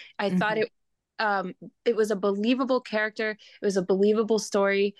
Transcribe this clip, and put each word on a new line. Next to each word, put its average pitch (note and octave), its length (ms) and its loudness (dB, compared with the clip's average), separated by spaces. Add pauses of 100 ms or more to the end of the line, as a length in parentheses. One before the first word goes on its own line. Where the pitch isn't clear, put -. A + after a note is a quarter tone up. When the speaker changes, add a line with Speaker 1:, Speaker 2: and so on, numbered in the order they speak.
(180)
Speaker 1:
I G3+ 180 -2
thought G#3+ 200 0
Speaker 2:
Mm-hmm. A3 80 2
Speaker 1:
it, - 80 -4 (480)
um, G3 320 0 (320)
it A#3 120 2
was G#3+ 160 2
a G#3 40 0
believable A#3 640 0
character. G#3+ 500 -4 (300)
It - 40 -4
was G3 120 0
a F#3+ 60 2
believable G#3 560 2
story, G3+ 600 0